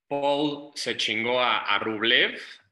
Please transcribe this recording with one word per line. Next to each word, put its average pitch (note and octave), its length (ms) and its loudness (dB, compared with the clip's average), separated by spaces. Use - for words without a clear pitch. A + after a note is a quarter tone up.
Paul C#3+ 680 -2
se A#2+ 220 -4
chingó A#2 440 0
a, A2+ 180 2
a G2+ 200 0
Rublev A#2+ 580 2